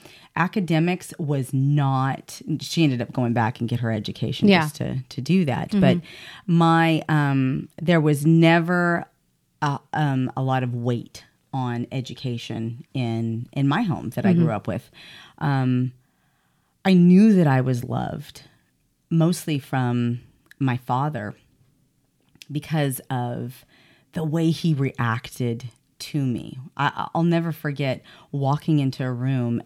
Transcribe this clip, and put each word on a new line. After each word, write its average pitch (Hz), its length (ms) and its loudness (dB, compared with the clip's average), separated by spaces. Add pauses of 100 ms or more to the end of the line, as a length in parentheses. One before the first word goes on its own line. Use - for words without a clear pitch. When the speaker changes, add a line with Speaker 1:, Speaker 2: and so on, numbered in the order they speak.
(360)
Speaker 1:
Academics 175 840 -2
was 139 360 -4
not, 135 840 0 (200)
she - 240 0
ended 127 160 2
up - 120 -6
going 120 200 -2
back 117 260 0
and 117 100 -4
get 120 120 -2
her 117 100 -2
education - 560 -4
Speaker 2:
Yeah. 190 140 6
Speaker 1:
just 151 160 -4
to, 131 220 -6 (100)
to - 140 -12
do 175 240 2
that. - 240 -4
Speaker 2:
Mm-hmm. 202 100 0
Speaker 1:
But 180 180 4 (480)
my, 165 600 4
um, 143 640 0 (100)
there 165 220 4
was 147 240 2
never 170 800 4 (560)
a, 143 180 -2 (140)
um, 135 420 0
a 135 60 -4
lot 131 200 0
of 123 120 -4
weight 120 500 -6 (300)
on 120 360 -4
education 117 1040 -8
in, 113 600 -4
in 139 120 0
my 147 160 0
home 120 280 -4
that - 160 -4
I 185 80 4
Speaker 2:
Mm-hmm. 170 100 4
Speaker 1:
grew 151 80 2
up 104 160 -6
with. 95 220 -6 (480)
Um, 127 540 0 (920)
I 190 80 4
knew 180 400 8
that 180 140 6
I 131 160 4
was 127 200 -2
loved 123 600 -8 (680)
mostly 160 500 0
from 120 600 -2 (380)
my 131 180 0
father 127 580 -4 (1200)
because 143 480 -2 (100)
of 120 540 -6 (480)
the 165 120 -4
way 160 260 0
he 160 240 0
reacted 120 960 -4 (280)
to 143 260 -4
me. 123 340 -6 (180)
I, - 380 -4
I'll 165 80 0
never 170 300 0
forget 143 500 -4 (280)
walking 147 500 0
into 131 240 -2
a 127 80 -2
room 123 540 -2